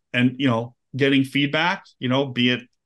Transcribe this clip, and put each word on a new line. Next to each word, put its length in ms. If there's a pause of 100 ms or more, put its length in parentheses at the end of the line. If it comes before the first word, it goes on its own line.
(140)
and, 240
you 100
know, 280 (200)
getting 280
feedback, 600 (160)
you 100
know, 180
be 240
it 100 (240)